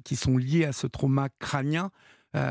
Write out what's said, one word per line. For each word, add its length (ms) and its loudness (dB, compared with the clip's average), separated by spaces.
qui 120 -4
sont 220 2
liées 280 2
à 60 -2
ce 160 -4
trauma 400 0
crânien, 540 -2
euh, 40 0